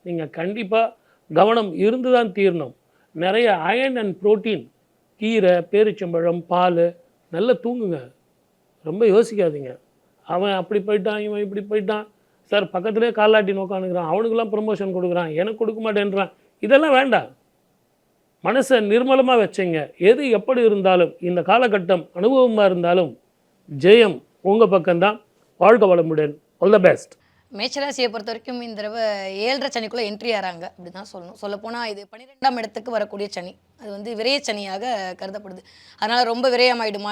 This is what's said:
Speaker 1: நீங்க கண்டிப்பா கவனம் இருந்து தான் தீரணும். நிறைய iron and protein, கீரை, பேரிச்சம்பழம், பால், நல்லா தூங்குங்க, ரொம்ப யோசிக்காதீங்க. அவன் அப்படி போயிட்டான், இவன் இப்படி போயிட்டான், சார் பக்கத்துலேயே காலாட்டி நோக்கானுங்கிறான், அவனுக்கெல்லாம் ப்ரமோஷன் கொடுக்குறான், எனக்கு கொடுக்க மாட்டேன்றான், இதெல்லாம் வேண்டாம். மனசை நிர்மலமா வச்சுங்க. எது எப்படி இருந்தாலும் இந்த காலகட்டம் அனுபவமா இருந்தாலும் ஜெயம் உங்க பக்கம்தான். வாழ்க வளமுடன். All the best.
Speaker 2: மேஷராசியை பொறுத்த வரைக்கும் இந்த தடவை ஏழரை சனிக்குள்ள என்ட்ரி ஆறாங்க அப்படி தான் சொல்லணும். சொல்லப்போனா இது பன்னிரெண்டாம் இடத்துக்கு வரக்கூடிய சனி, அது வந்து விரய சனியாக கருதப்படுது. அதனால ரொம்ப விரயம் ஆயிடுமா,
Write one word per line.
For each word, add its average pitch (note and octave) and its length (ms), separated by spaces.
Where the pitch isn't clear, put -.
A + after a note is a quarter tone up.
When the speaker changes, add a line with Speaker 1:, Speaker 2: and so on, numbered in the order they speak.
Speaker 1:
நீங்க E3+ 160
கண்டிப்பா G#3 420
கவனம் G#3+ 340
இருந்து B3 300
தான் A3+ 220
தீரணும். F3 360
நிறைய A3 240
iron C4 280
and F#3+ 120
protein, G#3 380
கீரை, G#3+ 320
பேரிச்சம்பழம், F3 720
பால், F3 340
நல்லா A3+ 180
தூங்குங்க, A3+ 360
ரொம்ப F#3 180
யோசிக்காதீங்க. F3 580
அவன் F#3+ 320
அப்படி G3+ 200
போயிட்டான், G#3 380
இவன் G#3 180
இப்படி G3+ 260
போயிட்டான், G#3+ 340
சார் G3+ 220
பக்கத்துலேயே G#3+ 460
காலாட்டி G#3+ 400
நோக்கானுங்கிறான், F#3 520
அவனுக்கெல்லாம் A3 440
ப்ரமோஷன் G3+ 420
கொடுக்குறான், F3 340
எனக்கு G#3+ 200
கொடுக்க A3 260
மாட்டேன்றான், G3+ 460
இதெல்லாம் C#4 320
வேண்டாம். F#3+ 320
மனசை A#3 360
நிர்மலமா B3+ 520
வச்சுங்க. F3 360
எது C4 120
எப்படி B3 300
இருந்தாலும் F#3 460
இந்த F3 220
காலகட்டம் G3 540
அனுபவமா A3+ 520
இருந்தாலும் F3 400
ஜெயம் G#3 340
உங்க A3 200
பக்கம்தான். F#3 480
வாழ்க G#3+ 280
வளமுடன். D#3 420
All G3+ 140
the F#3+ 80
best. - 260
Speaker 2:
மேஷராசியை C4 520
பொறுத்த A3 200
வரைக்கும் A#3+ 340
இந்த A3 120
தடவை G#3+ 240
ஏழரை C4+ 260
சனிக்குள்ள A3+ 360
என்ட்ரி A3+ 280
ஆறாங்க F3+ 320
அப்படி F3 260
தான் G3+ 160
சொல்லணும். F3 300
சொல்லப்போனா G#3+ 380
இது G3+ 100
பன்னிரெண்டாம் B3+ 480
இடத்துக்கு A3+ 340
வரக்கூடிய G#3 400
சனி, F3+ 180
அது G#3+ 140
வந்து G#3 140
விரய C4 180
சனியாக G#3 460
கருதப்படுது. F#3+ 420
அதனால A#3 320
ரொம்ப B3 220
விரயம் B3 320
ஆயிடுமா, G#3 260